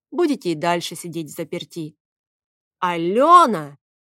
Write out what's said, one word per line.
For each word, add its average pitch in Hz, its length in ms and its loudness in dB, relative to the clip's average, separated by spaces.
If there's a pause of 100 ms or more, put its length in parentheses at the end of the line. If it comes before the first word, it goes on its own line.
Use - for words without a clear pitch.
(100)
будете 269 420 -2
и - 20 -2
дальше 170 400 -2
сидеть 165 320 -10
взаперти». 160 720 -12 (800)
«Алёна, 185 1000 2 (340)